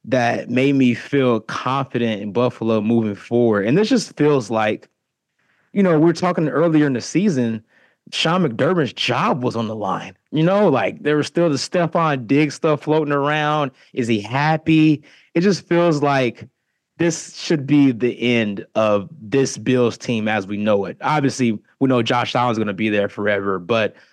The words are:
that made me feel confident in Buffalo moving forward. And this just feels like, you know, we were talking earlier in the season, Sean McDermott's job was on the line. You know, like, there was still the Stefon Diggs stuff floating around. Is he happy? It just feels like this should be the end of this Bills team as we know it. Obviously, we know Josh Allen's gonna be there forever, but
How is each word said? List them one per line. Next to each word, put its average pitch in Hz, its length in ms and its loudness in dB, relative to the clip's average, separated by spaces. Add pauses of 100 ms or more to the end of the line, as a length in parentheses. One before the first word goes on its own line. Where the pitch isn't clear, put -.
that 120 460 -2
made 135 240 2
me 127 200 4
feel 123 460 0
confident 123 800 -4
in 104 120 -10
Buffalo 113 480 0
moving 110 340 0
forward. 110 520 0
And 135 120 2
this 214 100 2
just - 280 -2
feels 143 340 2
like, 110 380 -2 (840)
you 202 100 2
know, 175 160 4
we 151 80 6
were 170 60 6
talking 175 360 -2
earlier 156 380 2
in 139 60 0
the 120 80 -4
season, 127 600 -2 (500)
Sean 180 340 0
McDermott's 135 460 0
job 143 500 -2
was 120 140 -4
on 113 100 -4
the 110 80 -8
line. 101 420 -8 (140)
You 156 140 0
know, 196 240 4
like, 117 340 0
there 147 140 0
was 143 100 0
still 170 220 0
the 139 80 0
Stefon 160 720 -2
Diggs 143 280 2
stuff 156 280 -2
floating 151 300 0
around. 147 600 0 (220)
Is 123 120 -2
he 113 140 0
happy? 156 840 2 (320)
It 170 60 0
just 190 260 0
feels 170 360 2
like 135 440 0 (520)
this 165 380 -4
should 147 300 -2
be 143 240 6
the 120 220 0 (240)
end 104 280 -2 (120)
of 104 320 2 (120)
this 131 380 -2
Bills 123 400 0
team 110 300 -4
as 107 180 -2
we 101 100 -8
know 104 280 0
it. - 160 -10
Obviously, 127 580 0 (220)
we 135 80 2
know 123 120 2
Josh 120 360 -2
Allen's 120 220 0
gonna 104 140 -2
be 107 160 -4
there 101 200 0
forever, 101 500 -2
but 104 380 -2 (160)